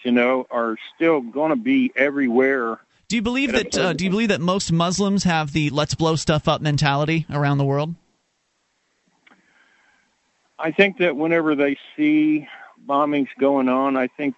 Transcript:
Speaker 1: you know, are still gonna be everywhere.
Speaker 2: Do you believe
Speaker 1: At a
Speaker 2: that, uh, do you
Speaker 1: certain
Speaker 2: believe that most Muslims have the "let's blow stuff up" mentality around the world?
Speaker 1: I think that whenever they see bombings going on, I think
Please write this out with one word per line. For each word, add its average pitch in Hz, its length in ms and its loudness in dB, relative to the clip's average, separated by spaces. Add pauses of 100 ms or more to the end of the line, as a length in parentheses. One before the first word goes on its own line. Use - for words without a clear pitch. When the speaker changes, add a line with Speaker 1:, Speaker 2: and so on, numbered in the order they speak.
Speaker 1:
you 123 80 0
know, 123 380 2
are 117 260 -4 (200)
still 165 260 2
gonna 135 340 -2
be 127 400 2
everywhere. 131 840 0 (280)
Speaker 2:
Do - 80 -4
you 233 60 0
believe 247 280 -2
Speaker 1:
At 226 60 -2
a 220 80 0
Speaker 2:
that, - 140 -6
uh, 180 160 0
do 160 100 -4
you 190 60 0
Speaker 1:
certain - 20 0
Speaker 2:
believe 214 180 0
that 160 120 0
most 180 300 -2
Muslims 185 540 0
have 156 280 0
the 151 160 0
"let's 147 240 -2
blow 165 240 0
stuff 151 300 0
up" 151 140 2
mentality 147 680 0
around 143 300 0
the 143 40 2
world? 143 300 -2 (2750)
Speaker 1:
I 160 140 -4
think 196 280 2
that 175 160 0
whenever 156 400 0
they 139 220 0 (180)
see 151 520 2 (400)
bombings 143 400 0 (120)
going 135 300 2
on, 131 280 0
I 127 100 0
think 143 300 -6